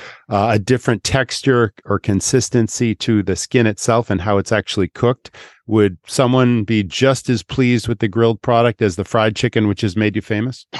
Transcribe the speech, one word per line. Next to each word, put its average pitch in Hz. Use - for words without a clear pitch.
uh, 107
a 107
different 120
texture 123
or 101
consistency 113
to 107
the 92
skin 120
itself 113
and 92
how 101
it's 95
actually 101
cooked. -
Would 104
someone 123
be 107
just 127
as 120
pleased 123
with 117
the 113
grilled 113
product 117
as 92
the 95
fried 110
chicken, 113
which 101
has 101
made 107
you 107
famous? 113